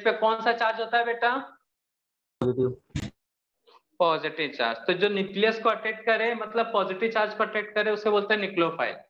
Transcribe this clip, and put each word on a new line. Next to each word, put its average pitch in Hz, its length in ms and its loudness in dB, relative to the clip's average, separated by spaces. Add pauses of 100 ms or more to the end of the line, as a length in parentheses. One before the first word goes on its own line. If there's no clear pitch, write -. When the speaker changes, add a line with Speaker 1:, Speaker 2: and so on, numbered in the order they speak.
Speaker 1:
पे 226 140 4
कौन 220 240 2
सा 233 100 2
चार्ज 226 280 0
होता 226 180 0
है 233 80 2
बेटा? 240 300 0 (1040)
Speaker 2:
Positive। 127 680 -2 (880)
Speaker 1:
पॉजिटिव 160 500 0
चार्ज। 117 360 -2
तो 185 60 4
जो 185 160 2
न्यूक्लियस 202 540 0
को 226 60 2
अट्रैक्ट 220 380 -2
करे, 226 280 2
मतलब 220 380 -2
पॉजिटिव 202 380 0
चार्ज 214 240 0
को 220 100 0
अट्रैक्ट 208 300 -4
करे, 214 160 2
उसे 208 200 0
बोलते 208 240 4
हैं 208 60 2
न्यूक्लियोफाइल। 160 540 0 (160)